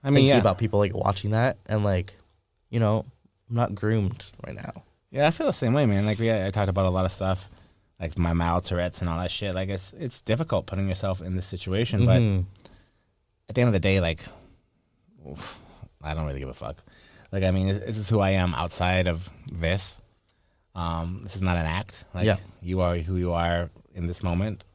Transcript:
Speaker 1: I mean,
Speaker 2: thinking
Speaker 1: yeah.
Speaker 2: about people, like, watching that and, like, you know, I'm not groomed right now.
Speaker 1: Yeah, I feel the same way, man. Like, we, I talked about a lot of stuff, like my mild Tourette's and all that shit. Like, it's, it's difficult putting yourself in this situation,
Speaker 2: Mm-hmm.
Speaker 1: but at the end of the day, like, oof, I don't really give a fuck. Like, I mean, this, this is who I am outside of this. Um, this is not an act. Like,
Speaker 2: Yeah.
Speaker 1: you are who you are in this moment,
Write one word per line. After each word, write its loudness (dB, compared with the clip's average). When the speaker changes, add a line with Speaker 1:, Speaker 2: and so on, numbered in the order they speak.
Speaker 1:
I -4
mean, 6
Speaker 2:
thinking 8
Speaker 1:
yeah. 8
Speaker 2:
about 4
people, 2
like, 2
watching 0
that 2
and, 0
like, 0
you -2
know, 2
I'm -2
not 0
groomed 0
right -10
now. -14
Speaker 1:
Yeah, 4
I 4
feel -2
the 0
same 0
way, 4
man. 4
Like, 0
we, 2
I 0
talked 0
about 2
a 4
lot 0
of -2
stuff, -2
like -6
my 2
mild 2
Tourette's -4
and -2
all -2
that -4
shit. -6
Like, -4
it's, -8
it's -10
difficult -2
putting -2
yourself -2
in -4
this -4
situation, -2
Speaker 2:
Mm-hmm. 4
Speaker 1:
but -10
at -6
the 4
end 6
of 4
the 4
day, 4
like, 0
oof, -14
I -6
don't -4
really -6
give -10
a -12
fuck. -12
Like, -2
I 4
mean, 2
this, -2
this -6
is -8
who 4
I 4
am 2
outside 0
of -4
this. -4
Um, -4
this -14
is -6
not 0
an -2
act. -8
Like, -2
Speaker 2:
Yeah. 4
Speaker 1:
you -2
are 2
who -4
you 0
are 0
in -4
this -8
moment, -2